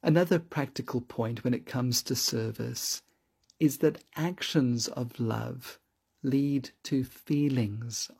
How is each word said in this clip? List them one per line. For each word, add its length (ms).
Another 380
practical 600
point 420
when 100
it 120
comes 380
to 120
service 840
is 200
that 240
actions 720
of 320
love 580
lead 480
to 200
feelings 1040